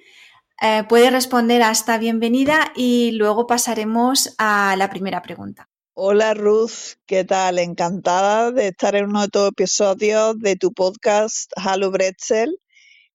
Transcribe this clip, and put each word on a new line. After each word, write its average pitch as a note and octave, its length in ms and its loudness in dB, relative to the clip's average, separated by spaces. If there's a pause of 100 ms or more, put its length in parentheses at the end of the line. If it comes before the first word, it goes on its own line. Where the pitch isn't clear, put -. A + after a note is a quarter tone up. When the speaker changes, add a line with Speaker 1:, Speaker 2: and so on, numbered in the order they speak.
(600)
Speaker 1:
Eh, A3 260 0
puedes A#3 240 6
responder A#3+ 520 2
a A3 80 4
esta A3+ 260 -2
bienvenida B3 800 0
y A#3+ 360 2
luego G#3+ 340 0
pasaremos A#3 880 -2
a G3+ 400 0
la G3 140 0
primera F#3+ 320 -8
pregunta. - 480 -16 (240)
Speaker 2:
Hola, G#3 400 2
Ruth, G#3+ 720 0
¿qué F#3+ 180 0
tal? F#3 340 0
Encantada F#3 920 0
de A3 160 0
estar G3 260 -2
en G3+ 120 0
uno G#3 160 -2
de G3+ 60 -2
tus G3+ 200 2
episodios G#3 880 0
de G3 180 0
tu F#3 180 -2
podcast, G#3 840 -2
Hallo F#3+ 340 -2
Brezel. A3 680 -2 (560)